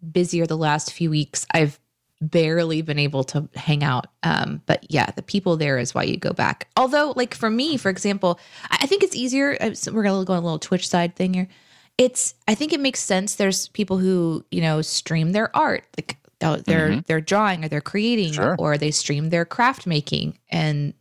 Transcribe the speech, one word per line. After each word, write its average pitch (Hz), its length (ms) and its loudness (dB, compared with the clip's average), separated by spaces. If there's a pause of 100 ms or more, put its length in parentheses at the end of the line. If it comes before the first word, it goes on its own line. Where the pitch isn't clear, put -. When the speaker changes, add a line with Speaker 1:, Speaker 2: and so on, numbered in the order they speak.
(120)
Speaker 1:
busier 170 360 2
the 160 100 -2
last 151 340 0
few 165 200 0
weeks, 151 400 -2
I've 151 280 2 (400)
barely 160 640 2
been 151 160 -4
able 143 280 2
to 147 280 -4
hang 147 300 0
out. - 240 0 (160)
Um, - 420 -2
but - 240 -2
yeah, 135 220 0
the - 100 -10
people 185 340 0
there 143 220 0
is 123 160 -4
why - 100 -2
you - 140 -2
go - 160 -2
back. - 420 -4
Although, 262 400 2
like, 247 200 -2
for 220 160 -2
me, 269 260 0
for 196 120 -2
example, 190 500 0 (320)
I, - 100 0
I - 60 0
think 392 160 2
it's - 120 0
easier. 269 460 0
Uh, 214 140 -2
so - 160 -8
we're 220 100 0
gonna 196 240 2
go 185 80 0
on 175 60 2
a - 20 -2
little 165 160 -2
Twitch - 320 -2
side 175 260 2
thing 185 200 0
here. 185 120 -2 (520)
It's, 254 340 2 (140)
I 220 80 4
think 302 180 -2
it 311 60 2
makes 247 220 -2
sense. 190 340 0
There's 190 320 0
people 196 320 -2
who, 180 500 2
you 175 120 -2
know, 160 200 2
stream 160 520 -2
their 214 220 0
art, - 300 2 (120)
like, - 200 -8 (220)
they'll, 160 220 0
they're, 160 280 2
Speaker 2:
Mm-hmm. 123 180 0
Speaker 1:
they're 160 140 0
drawing 190 420 0
or 156 60 -4
they're 147 120 -2
creating 208 520 0
Speaker 2:
Sure. 151 260 0
Speaker 1:
or 151 180 2
they 147 140 0
stream 147 380 -2
their 170 160 2
craft 247 420 0
making, 151 500 -2 (120)
and 151 520 -2